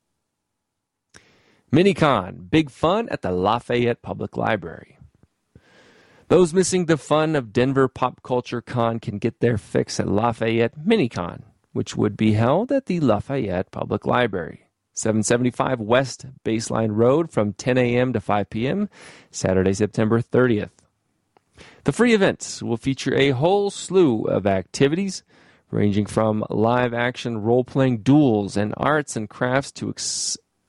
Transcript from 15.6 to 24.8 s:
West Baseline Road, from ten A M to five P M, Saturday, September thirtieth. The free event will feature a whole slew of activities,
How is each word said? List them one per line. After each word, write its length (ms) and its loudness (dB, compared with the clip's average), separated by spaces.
West 460 0
Baseline 500 -2
Road, 380 2
from 220 -2
ten 240 -2
A 200 2
M 140 0
to 80 -2
five 300 -2
P 180 -4
M, 220 -4
Saturday, 440 0
September 460 0
thirtieth. 520 0
The 80 2
free 200 4
event 480 0
will 160 -4
feature 380 -2
a 160 4
whole 380 0
slew 540 2
of 220 -2
activities, 800 -2